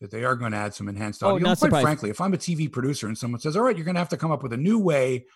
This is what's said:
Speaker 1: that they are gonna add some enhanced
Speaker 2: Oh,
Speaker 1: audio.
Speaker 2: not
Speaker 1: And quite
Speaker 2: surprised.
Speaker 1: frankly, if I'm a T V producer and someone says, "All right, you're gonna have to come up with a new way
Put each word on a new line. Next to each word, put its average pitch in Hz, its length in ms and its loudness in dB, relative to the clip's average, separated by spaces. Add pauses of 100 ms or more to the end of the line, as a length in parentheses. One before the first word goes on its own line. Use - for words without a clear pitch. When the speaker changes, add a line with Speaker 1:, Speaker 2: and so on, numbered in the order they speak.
Speaker 1:
that 107 100 -14
they 113 140 -6
are 127 100 2
gonna 117 220 -4
add 104 180 -4
some 101 140 -8
enhanced 104 340 -6
Speaker 2:
Oh, 196 120 4
Speaker 1:
audio. 180 100 2
Speaker 2:
not 180 60 4
Speaker 1:
And 180 80 4
quite 302 100 4
Speaker 2:
surprised. 151 160 4
Speaker 1:
frankly, 143 260 2
if 107 100 -4
I'm 190 120 0
a 180 60 2
T 175 160 -2
V 156 140 -2
producer 127 380 -4
and 110 120 -6
someone 120 220 -4
says, 151 160 -4
"All 214 60 2
right, 247 140 2
you're 165 80 -6
gonna 175 140 -2
have 175 120 -2
to 170 60 -4
come 160 160 -2
up 143 100 -2
with 131 120 -6
a - 20 -2
new 190 220 2
way 135 580 2